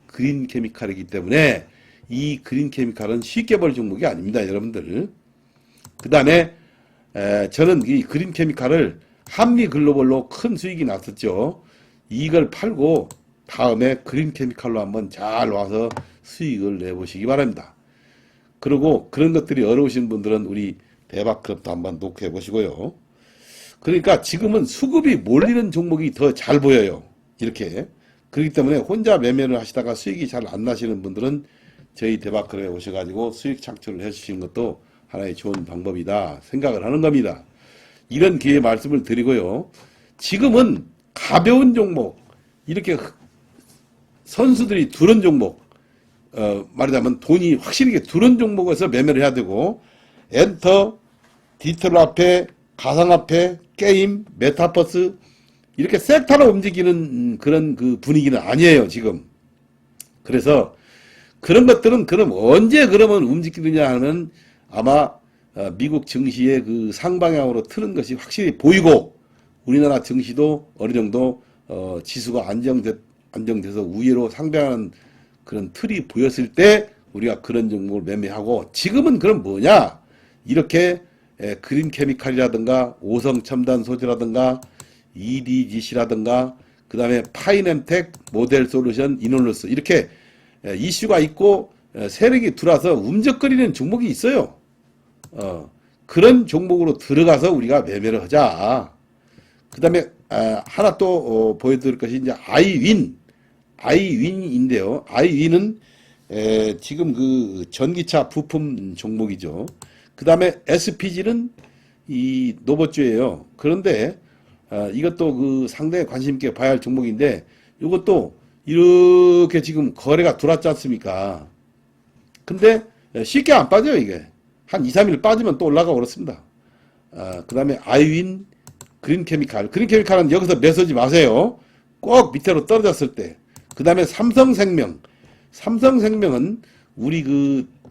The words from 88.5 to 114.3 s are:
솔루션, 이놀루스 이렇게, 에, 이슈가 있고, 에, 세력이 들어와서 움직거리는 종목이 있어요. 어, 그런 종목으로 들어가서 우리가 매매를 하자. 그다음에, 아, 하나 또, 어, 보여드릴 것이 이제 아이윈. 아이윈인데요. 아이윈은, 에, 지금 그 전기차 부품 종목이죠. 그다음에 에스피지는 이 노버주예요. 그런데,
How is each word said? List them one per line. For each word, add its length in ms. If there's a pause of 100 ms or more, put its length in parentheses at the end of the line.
솔루션, 540
이놀루스 460
이렇게, 420 (560)
에, 100
이슈가 440
있고, 520 (240)
에, 140
세력이 460
들어와서 400
움직거리는 800
종목이 340
있어요. 480 (760)
어, 400 (360)
그런 400
종목으로 500
들어가서 540
우리가 320
매매를 400
하자. 680 (800)
그다음에, 360 (240)
아, 380
하나 300
또, 200 (340)
어, 60
보여드릴 420
것이 180
이제 140
아이윈. 840 (600)
아이윈인데요. 1300
아이윈은, 720 (520)
에, 460
지금 360
그 560
전기차 600
부품 680
종목이죠. 720 (520)
그다음에 480
에스피지는 840 (600)
이 460 (100)
노버주예요. 800 (100)
그런데, 640 (500)